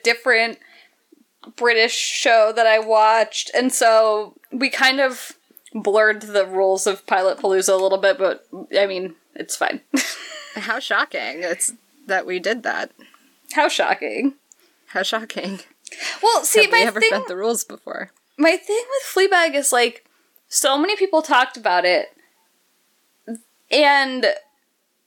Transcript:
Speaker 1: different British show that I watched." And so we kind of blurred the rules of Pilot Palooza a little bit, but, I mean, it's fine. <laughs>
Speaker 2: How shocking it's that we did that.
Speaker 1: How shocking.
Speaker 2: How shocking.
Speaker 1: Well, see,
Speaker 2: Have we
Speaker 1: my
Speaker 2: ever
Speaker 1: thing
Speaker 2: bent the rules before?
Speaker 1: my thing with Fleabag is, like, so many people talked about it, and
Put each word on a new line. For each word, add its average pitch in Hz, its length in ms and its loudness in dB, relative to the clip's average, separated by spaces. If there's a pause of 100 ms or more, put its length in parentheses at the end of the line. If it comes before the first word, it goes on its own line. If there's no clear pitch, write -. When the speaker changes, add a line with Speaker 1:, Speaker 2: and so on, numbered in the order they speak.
Speaker 1:
different 233 600 0 (960)
British 233 400 2
show 220 580 2
that 226 140 4
I 220 100 6
watched." 220 760 2
And 254 200 0
so 220 640 2 (180)
we 262 180 -2
kind 269 300 0
of 262 320 -4 (420)
blurred 214 480 2
the 202 240 0
rules 190 400 0
of 196 220 -4
Pilot 190 300 0
Palooza 190 340 0
a 190 100 2
little 190 160 2
bit, 190 180 2
but, 185 300 -4 (320)
I 202 80 2
mean, 185 300 -8 (180)
it's - 220 -10
fine. - 240 -4 (380)
<laughs> - 360 -18
Speaker 2:
How 220 240 -6
shocking 175 640 -4
it's 180 300 -4 (340)
that 190 200 -2
we 185 120 -4
did 208 240 -4
that. - 300 -6 (640)
Speaker 1:
How 302 140 2
shocking. 190 680 -2 (520)
Speaker 2:
How 190 160 -6
shocking. 196 560 -8 (640)
Speaker 1:
Well, 440 220 2
see, 427 180 4
Speaker 2:
Have 403 100 2
we 453 100 6
Speaker 1:
my - 40 2
Speaker 2:
ever 214 140 -2
Speaker 1:
thing 453 100 4
Speaker 2:
bent - 160 -2
the 180 100 -8
rules 220 280 -4
before? - 480 -14 (260)
Speaker 1:
my 320 180 4
thing 427 320 -4
with 508 420 0
Fleabag 339 240 2
is, 285 180 0
like, 240 320 0 (440)
so 277 300 0
many 381 160 0
people 381 280 0
talked 254 340 2
about 180 280 0
it, 180 220 2 (1600)
and 269 560 2 (800)